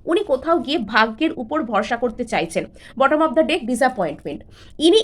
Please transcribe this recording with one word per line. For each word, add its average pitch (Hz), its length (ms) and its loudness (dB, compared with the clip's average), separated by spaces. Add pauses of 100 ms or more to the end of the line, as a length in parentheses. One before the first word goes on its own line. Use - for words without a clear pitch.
উনি 339 180 0
কোথাও 294 360 0
গিয়ে 254 180 -2
ভাগ্যের 226 580 0
উপর 302 280 -4
ভরসা 220 340 -2
করতে 247 280 -4
চাইছেন। 170 400 -2 (320)
Bottom 302 240 4
of 320 100 2
the 320 180 4
deck, 311 160 -2
ডিসঅ্যাপয়েন্টমেন্ট। 214 800 -2 (360)
ইনি 349 240 6